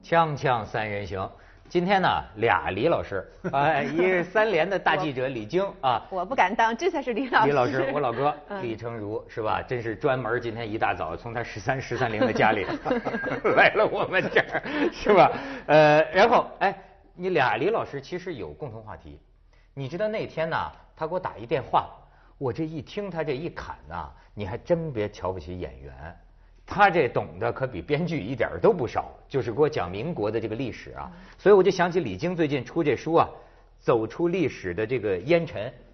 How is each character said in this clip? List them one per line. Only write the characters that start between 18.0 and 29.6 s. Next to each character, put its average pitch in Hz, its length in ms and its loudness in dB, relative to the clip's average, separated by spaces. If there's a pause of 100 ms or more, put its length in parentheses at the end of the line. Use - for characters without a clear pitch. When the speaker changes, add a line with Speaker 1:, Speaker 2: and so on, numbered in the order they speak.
Speaker 1:
实 185 160 -8
有 92 160 -10
共 123 200 -12
同 110 120 -14
话 104 120 -14
题。 73 240 -18 (540)
你 139 160 -8
知 151 80 -8
道 214 100 -2
那 214 200 -4
天 165 240 -4
呢， 151 60 0 (380)
他 160 120 -6
给 160 80 -4
我 185 40 -2
打 - 200 -6
一 110 80 -12
电 135 160 0
话， 120 260 0 (480)
我 131 160 -4
这 160 140 -4
一 156 160 -8
听 202 280 -8
他 165 140 -4
这 151 100 -2
一 160 140 -6
侃 - 280 -12 (120)
呐， 80 220 -10 (240)
你 104 100 -6
还 101 140 -6
真 165 340 -2
别 107 160 -2
瞧 92 240 -6
不 92 80 -8
起 90 180 -12
演 69 220 -10
员。 67 140 -16 (680)
他 202 240 4
这 165 200 4
懂 98 320 -4
得 117 120 0
可 131 140 -4
比 127 160 -8
编 147 240 0
剧 151 160 -4
一 120 140 -6
点 98 140 0
儿 82 80 -8
都 190 140 6
不 156 140 -2
少， - 260 -6 (160)
就 135 140 -2
是 113 100 -4
给 110 80 -4